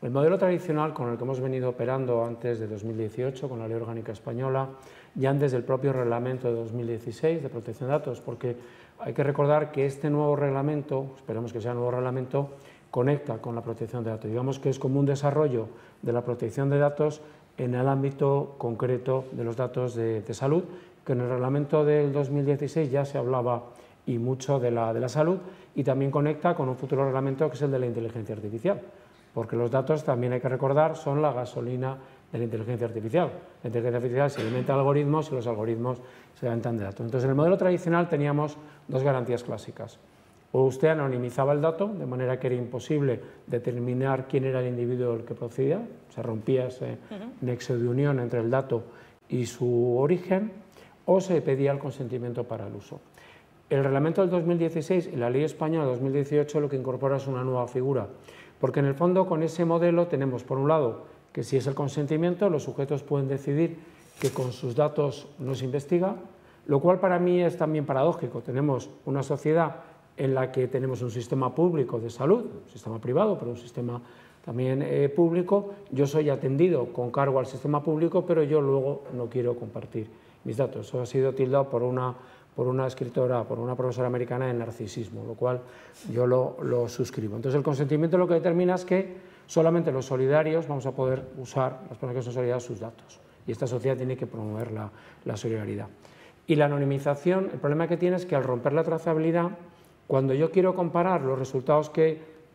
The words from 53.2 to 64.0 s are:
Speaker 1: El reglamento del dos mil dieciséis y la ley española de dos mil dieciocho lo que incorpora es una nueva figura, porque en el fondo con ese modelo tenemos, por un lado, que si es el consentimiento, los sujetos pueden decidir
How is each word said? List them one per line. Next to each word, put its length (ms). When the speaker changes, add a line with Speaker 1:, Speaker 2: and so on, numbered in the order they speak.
Speaker 1:
El 140
reglamento 380
del 80
dos 140
mil 140
dieciséis 500
y 80
la 140
ley 140
española 420
de 60
dos 100
mil 100
dieciocho 480
lo 100
que 60
incorpora 420
es 100
una 160
nueva 240
figura, 400
porque 200
en 80
el 80
fondo 300
con 180
ese 200
modelo 440
tenemos, 360
por 140
un 100
lado, 360
que 120
si 140
es 100
el 80
consentimiento, 760
los 140
sujetos 400
pueden 240
decidir 500